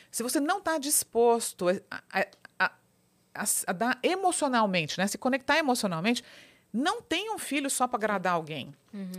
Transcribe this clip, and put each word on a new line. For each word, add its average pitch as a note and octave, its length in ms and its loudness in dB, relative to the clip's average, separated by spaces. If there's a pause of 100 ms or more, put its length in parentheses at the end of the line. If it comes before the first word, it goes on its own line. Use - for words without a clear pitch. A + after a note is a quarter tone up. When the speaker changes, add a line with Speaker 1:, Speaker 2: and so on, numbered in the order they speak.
(120)
Speaker 1:
se - 100 -4
você B3+ 160 0
não E4+ 220 0
tá D#4+ 160 0
disposto A#3 960 2
a, G#3 40 4 (160)
a, - 360 -2 (320)
a, - 140 2 (600)
a, D#3 100 -6 (220)
a F#3+ 60 -2
dar A#3 300 -2
emocionalmente, B3+ 960 0
né? F#3 80 2
Se - 100 -4
conectar C4+ 400 0
emocionalmente, A#3+ 680 0 (520)
não F4+ 260 0
tenha G4+ 320 -2
um F#4+ 60 -6
filho C#4 320 -2
só B3+ 160 0
pra B3 100 -4
agradar G3 380 0
alguém. D3+ 400 -6 (180)
Speaker 2:
Uhum. F#3+ 260 -10